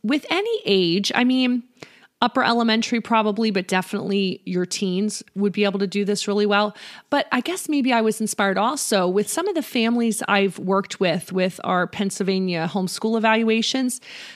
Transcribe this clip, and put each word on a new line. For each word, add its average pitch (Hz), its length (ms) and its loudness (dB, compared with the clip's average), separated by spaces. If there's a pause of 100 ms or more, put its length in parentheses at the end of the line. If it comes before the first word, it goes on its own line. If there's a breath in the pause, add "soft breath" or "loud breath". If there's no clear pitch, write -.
with 277 280 0
any 415 340 -2
age. 190 480 2
I 247 120 2
mean, 254 380 2 (560 loud breath)
upper 240 240 2
elementary 226 560 2
probably, 220 520 2
but 190 160 -2
definitely 196 760 -2
your 180 220 -2
teens 196 560 -4 (140)
would 196 180 0
be 208 100 0
able 202 140 0
to 196 80 0
do 196 180 -2
this 202 240 -2
really 208 200 0
well. 208 280 2 (360 loud breath)
But 285 200 0
I 247 100 0
guess 349 280 -6
maybe 269 240 2
I 226 80 4
was 220 180 0
inspired 196 380 0
also 214 500 0
with 202 220 0
some 349 180 -2
of 415 60 -2
the 320 80 -2
families 233 640 0
I've 196 300 2
worked 190 420 -2
with, 180 320 0
with 185 320 0
our 180 220 2
Pennsylvania 185 880 -2
homeschool 220 460 -2
evaluations. 226 840 2 (340 loud breath)